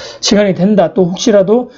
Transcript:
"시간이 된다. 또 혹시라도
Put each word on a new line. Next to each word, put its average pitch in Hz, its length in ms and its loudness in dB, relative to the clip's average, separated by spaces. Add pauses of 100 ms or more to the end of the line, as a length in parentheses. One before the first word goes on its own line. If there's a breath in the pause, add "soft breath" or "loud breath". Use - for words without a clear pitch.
(220 loud breath)
"시간이 202 320 0
된다. 190 400 0
또 185 120 2
혹시라도 202 720 0